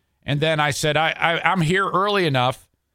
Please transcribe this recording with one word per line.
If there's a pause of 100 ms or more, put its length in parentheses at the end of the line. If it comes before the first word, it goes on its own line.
(240)
and
then
I
said,
"I,
I,
I'm
here
early
enough. (260)